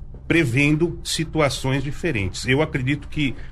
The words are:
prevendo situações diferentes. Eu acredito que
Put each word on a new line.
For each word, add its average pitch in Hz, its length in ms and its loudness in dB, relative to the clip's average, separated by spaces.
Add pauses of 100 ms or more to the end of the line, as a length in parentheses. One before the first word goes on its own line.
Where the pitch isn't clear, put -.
(260)
prevendo 151 800 4
situações 143 760 0
diferentes. 120 640 -2
Eu 131 160 4
acredito 143 460 -2
que 143 260 0 (180)